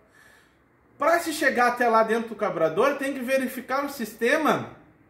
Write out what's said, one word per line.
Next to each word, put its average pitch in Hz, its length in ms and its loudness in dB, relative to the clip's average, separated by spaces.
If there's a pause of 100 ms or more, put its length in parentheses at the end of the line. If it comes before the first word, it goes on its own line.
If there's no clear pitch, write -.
(960)
Pra 330 220 4
se 330 120 -4
chegar 247 360 2
até 240 200 0
lá 226 160 6
dentro 220 240 -2
do 214 80 -12
carburador, 196 600 0
tem 269 160 -4
que 262 80 -10
verificar 262 640 -2
o 285 40 -6
sistema 240 840 -2 (380)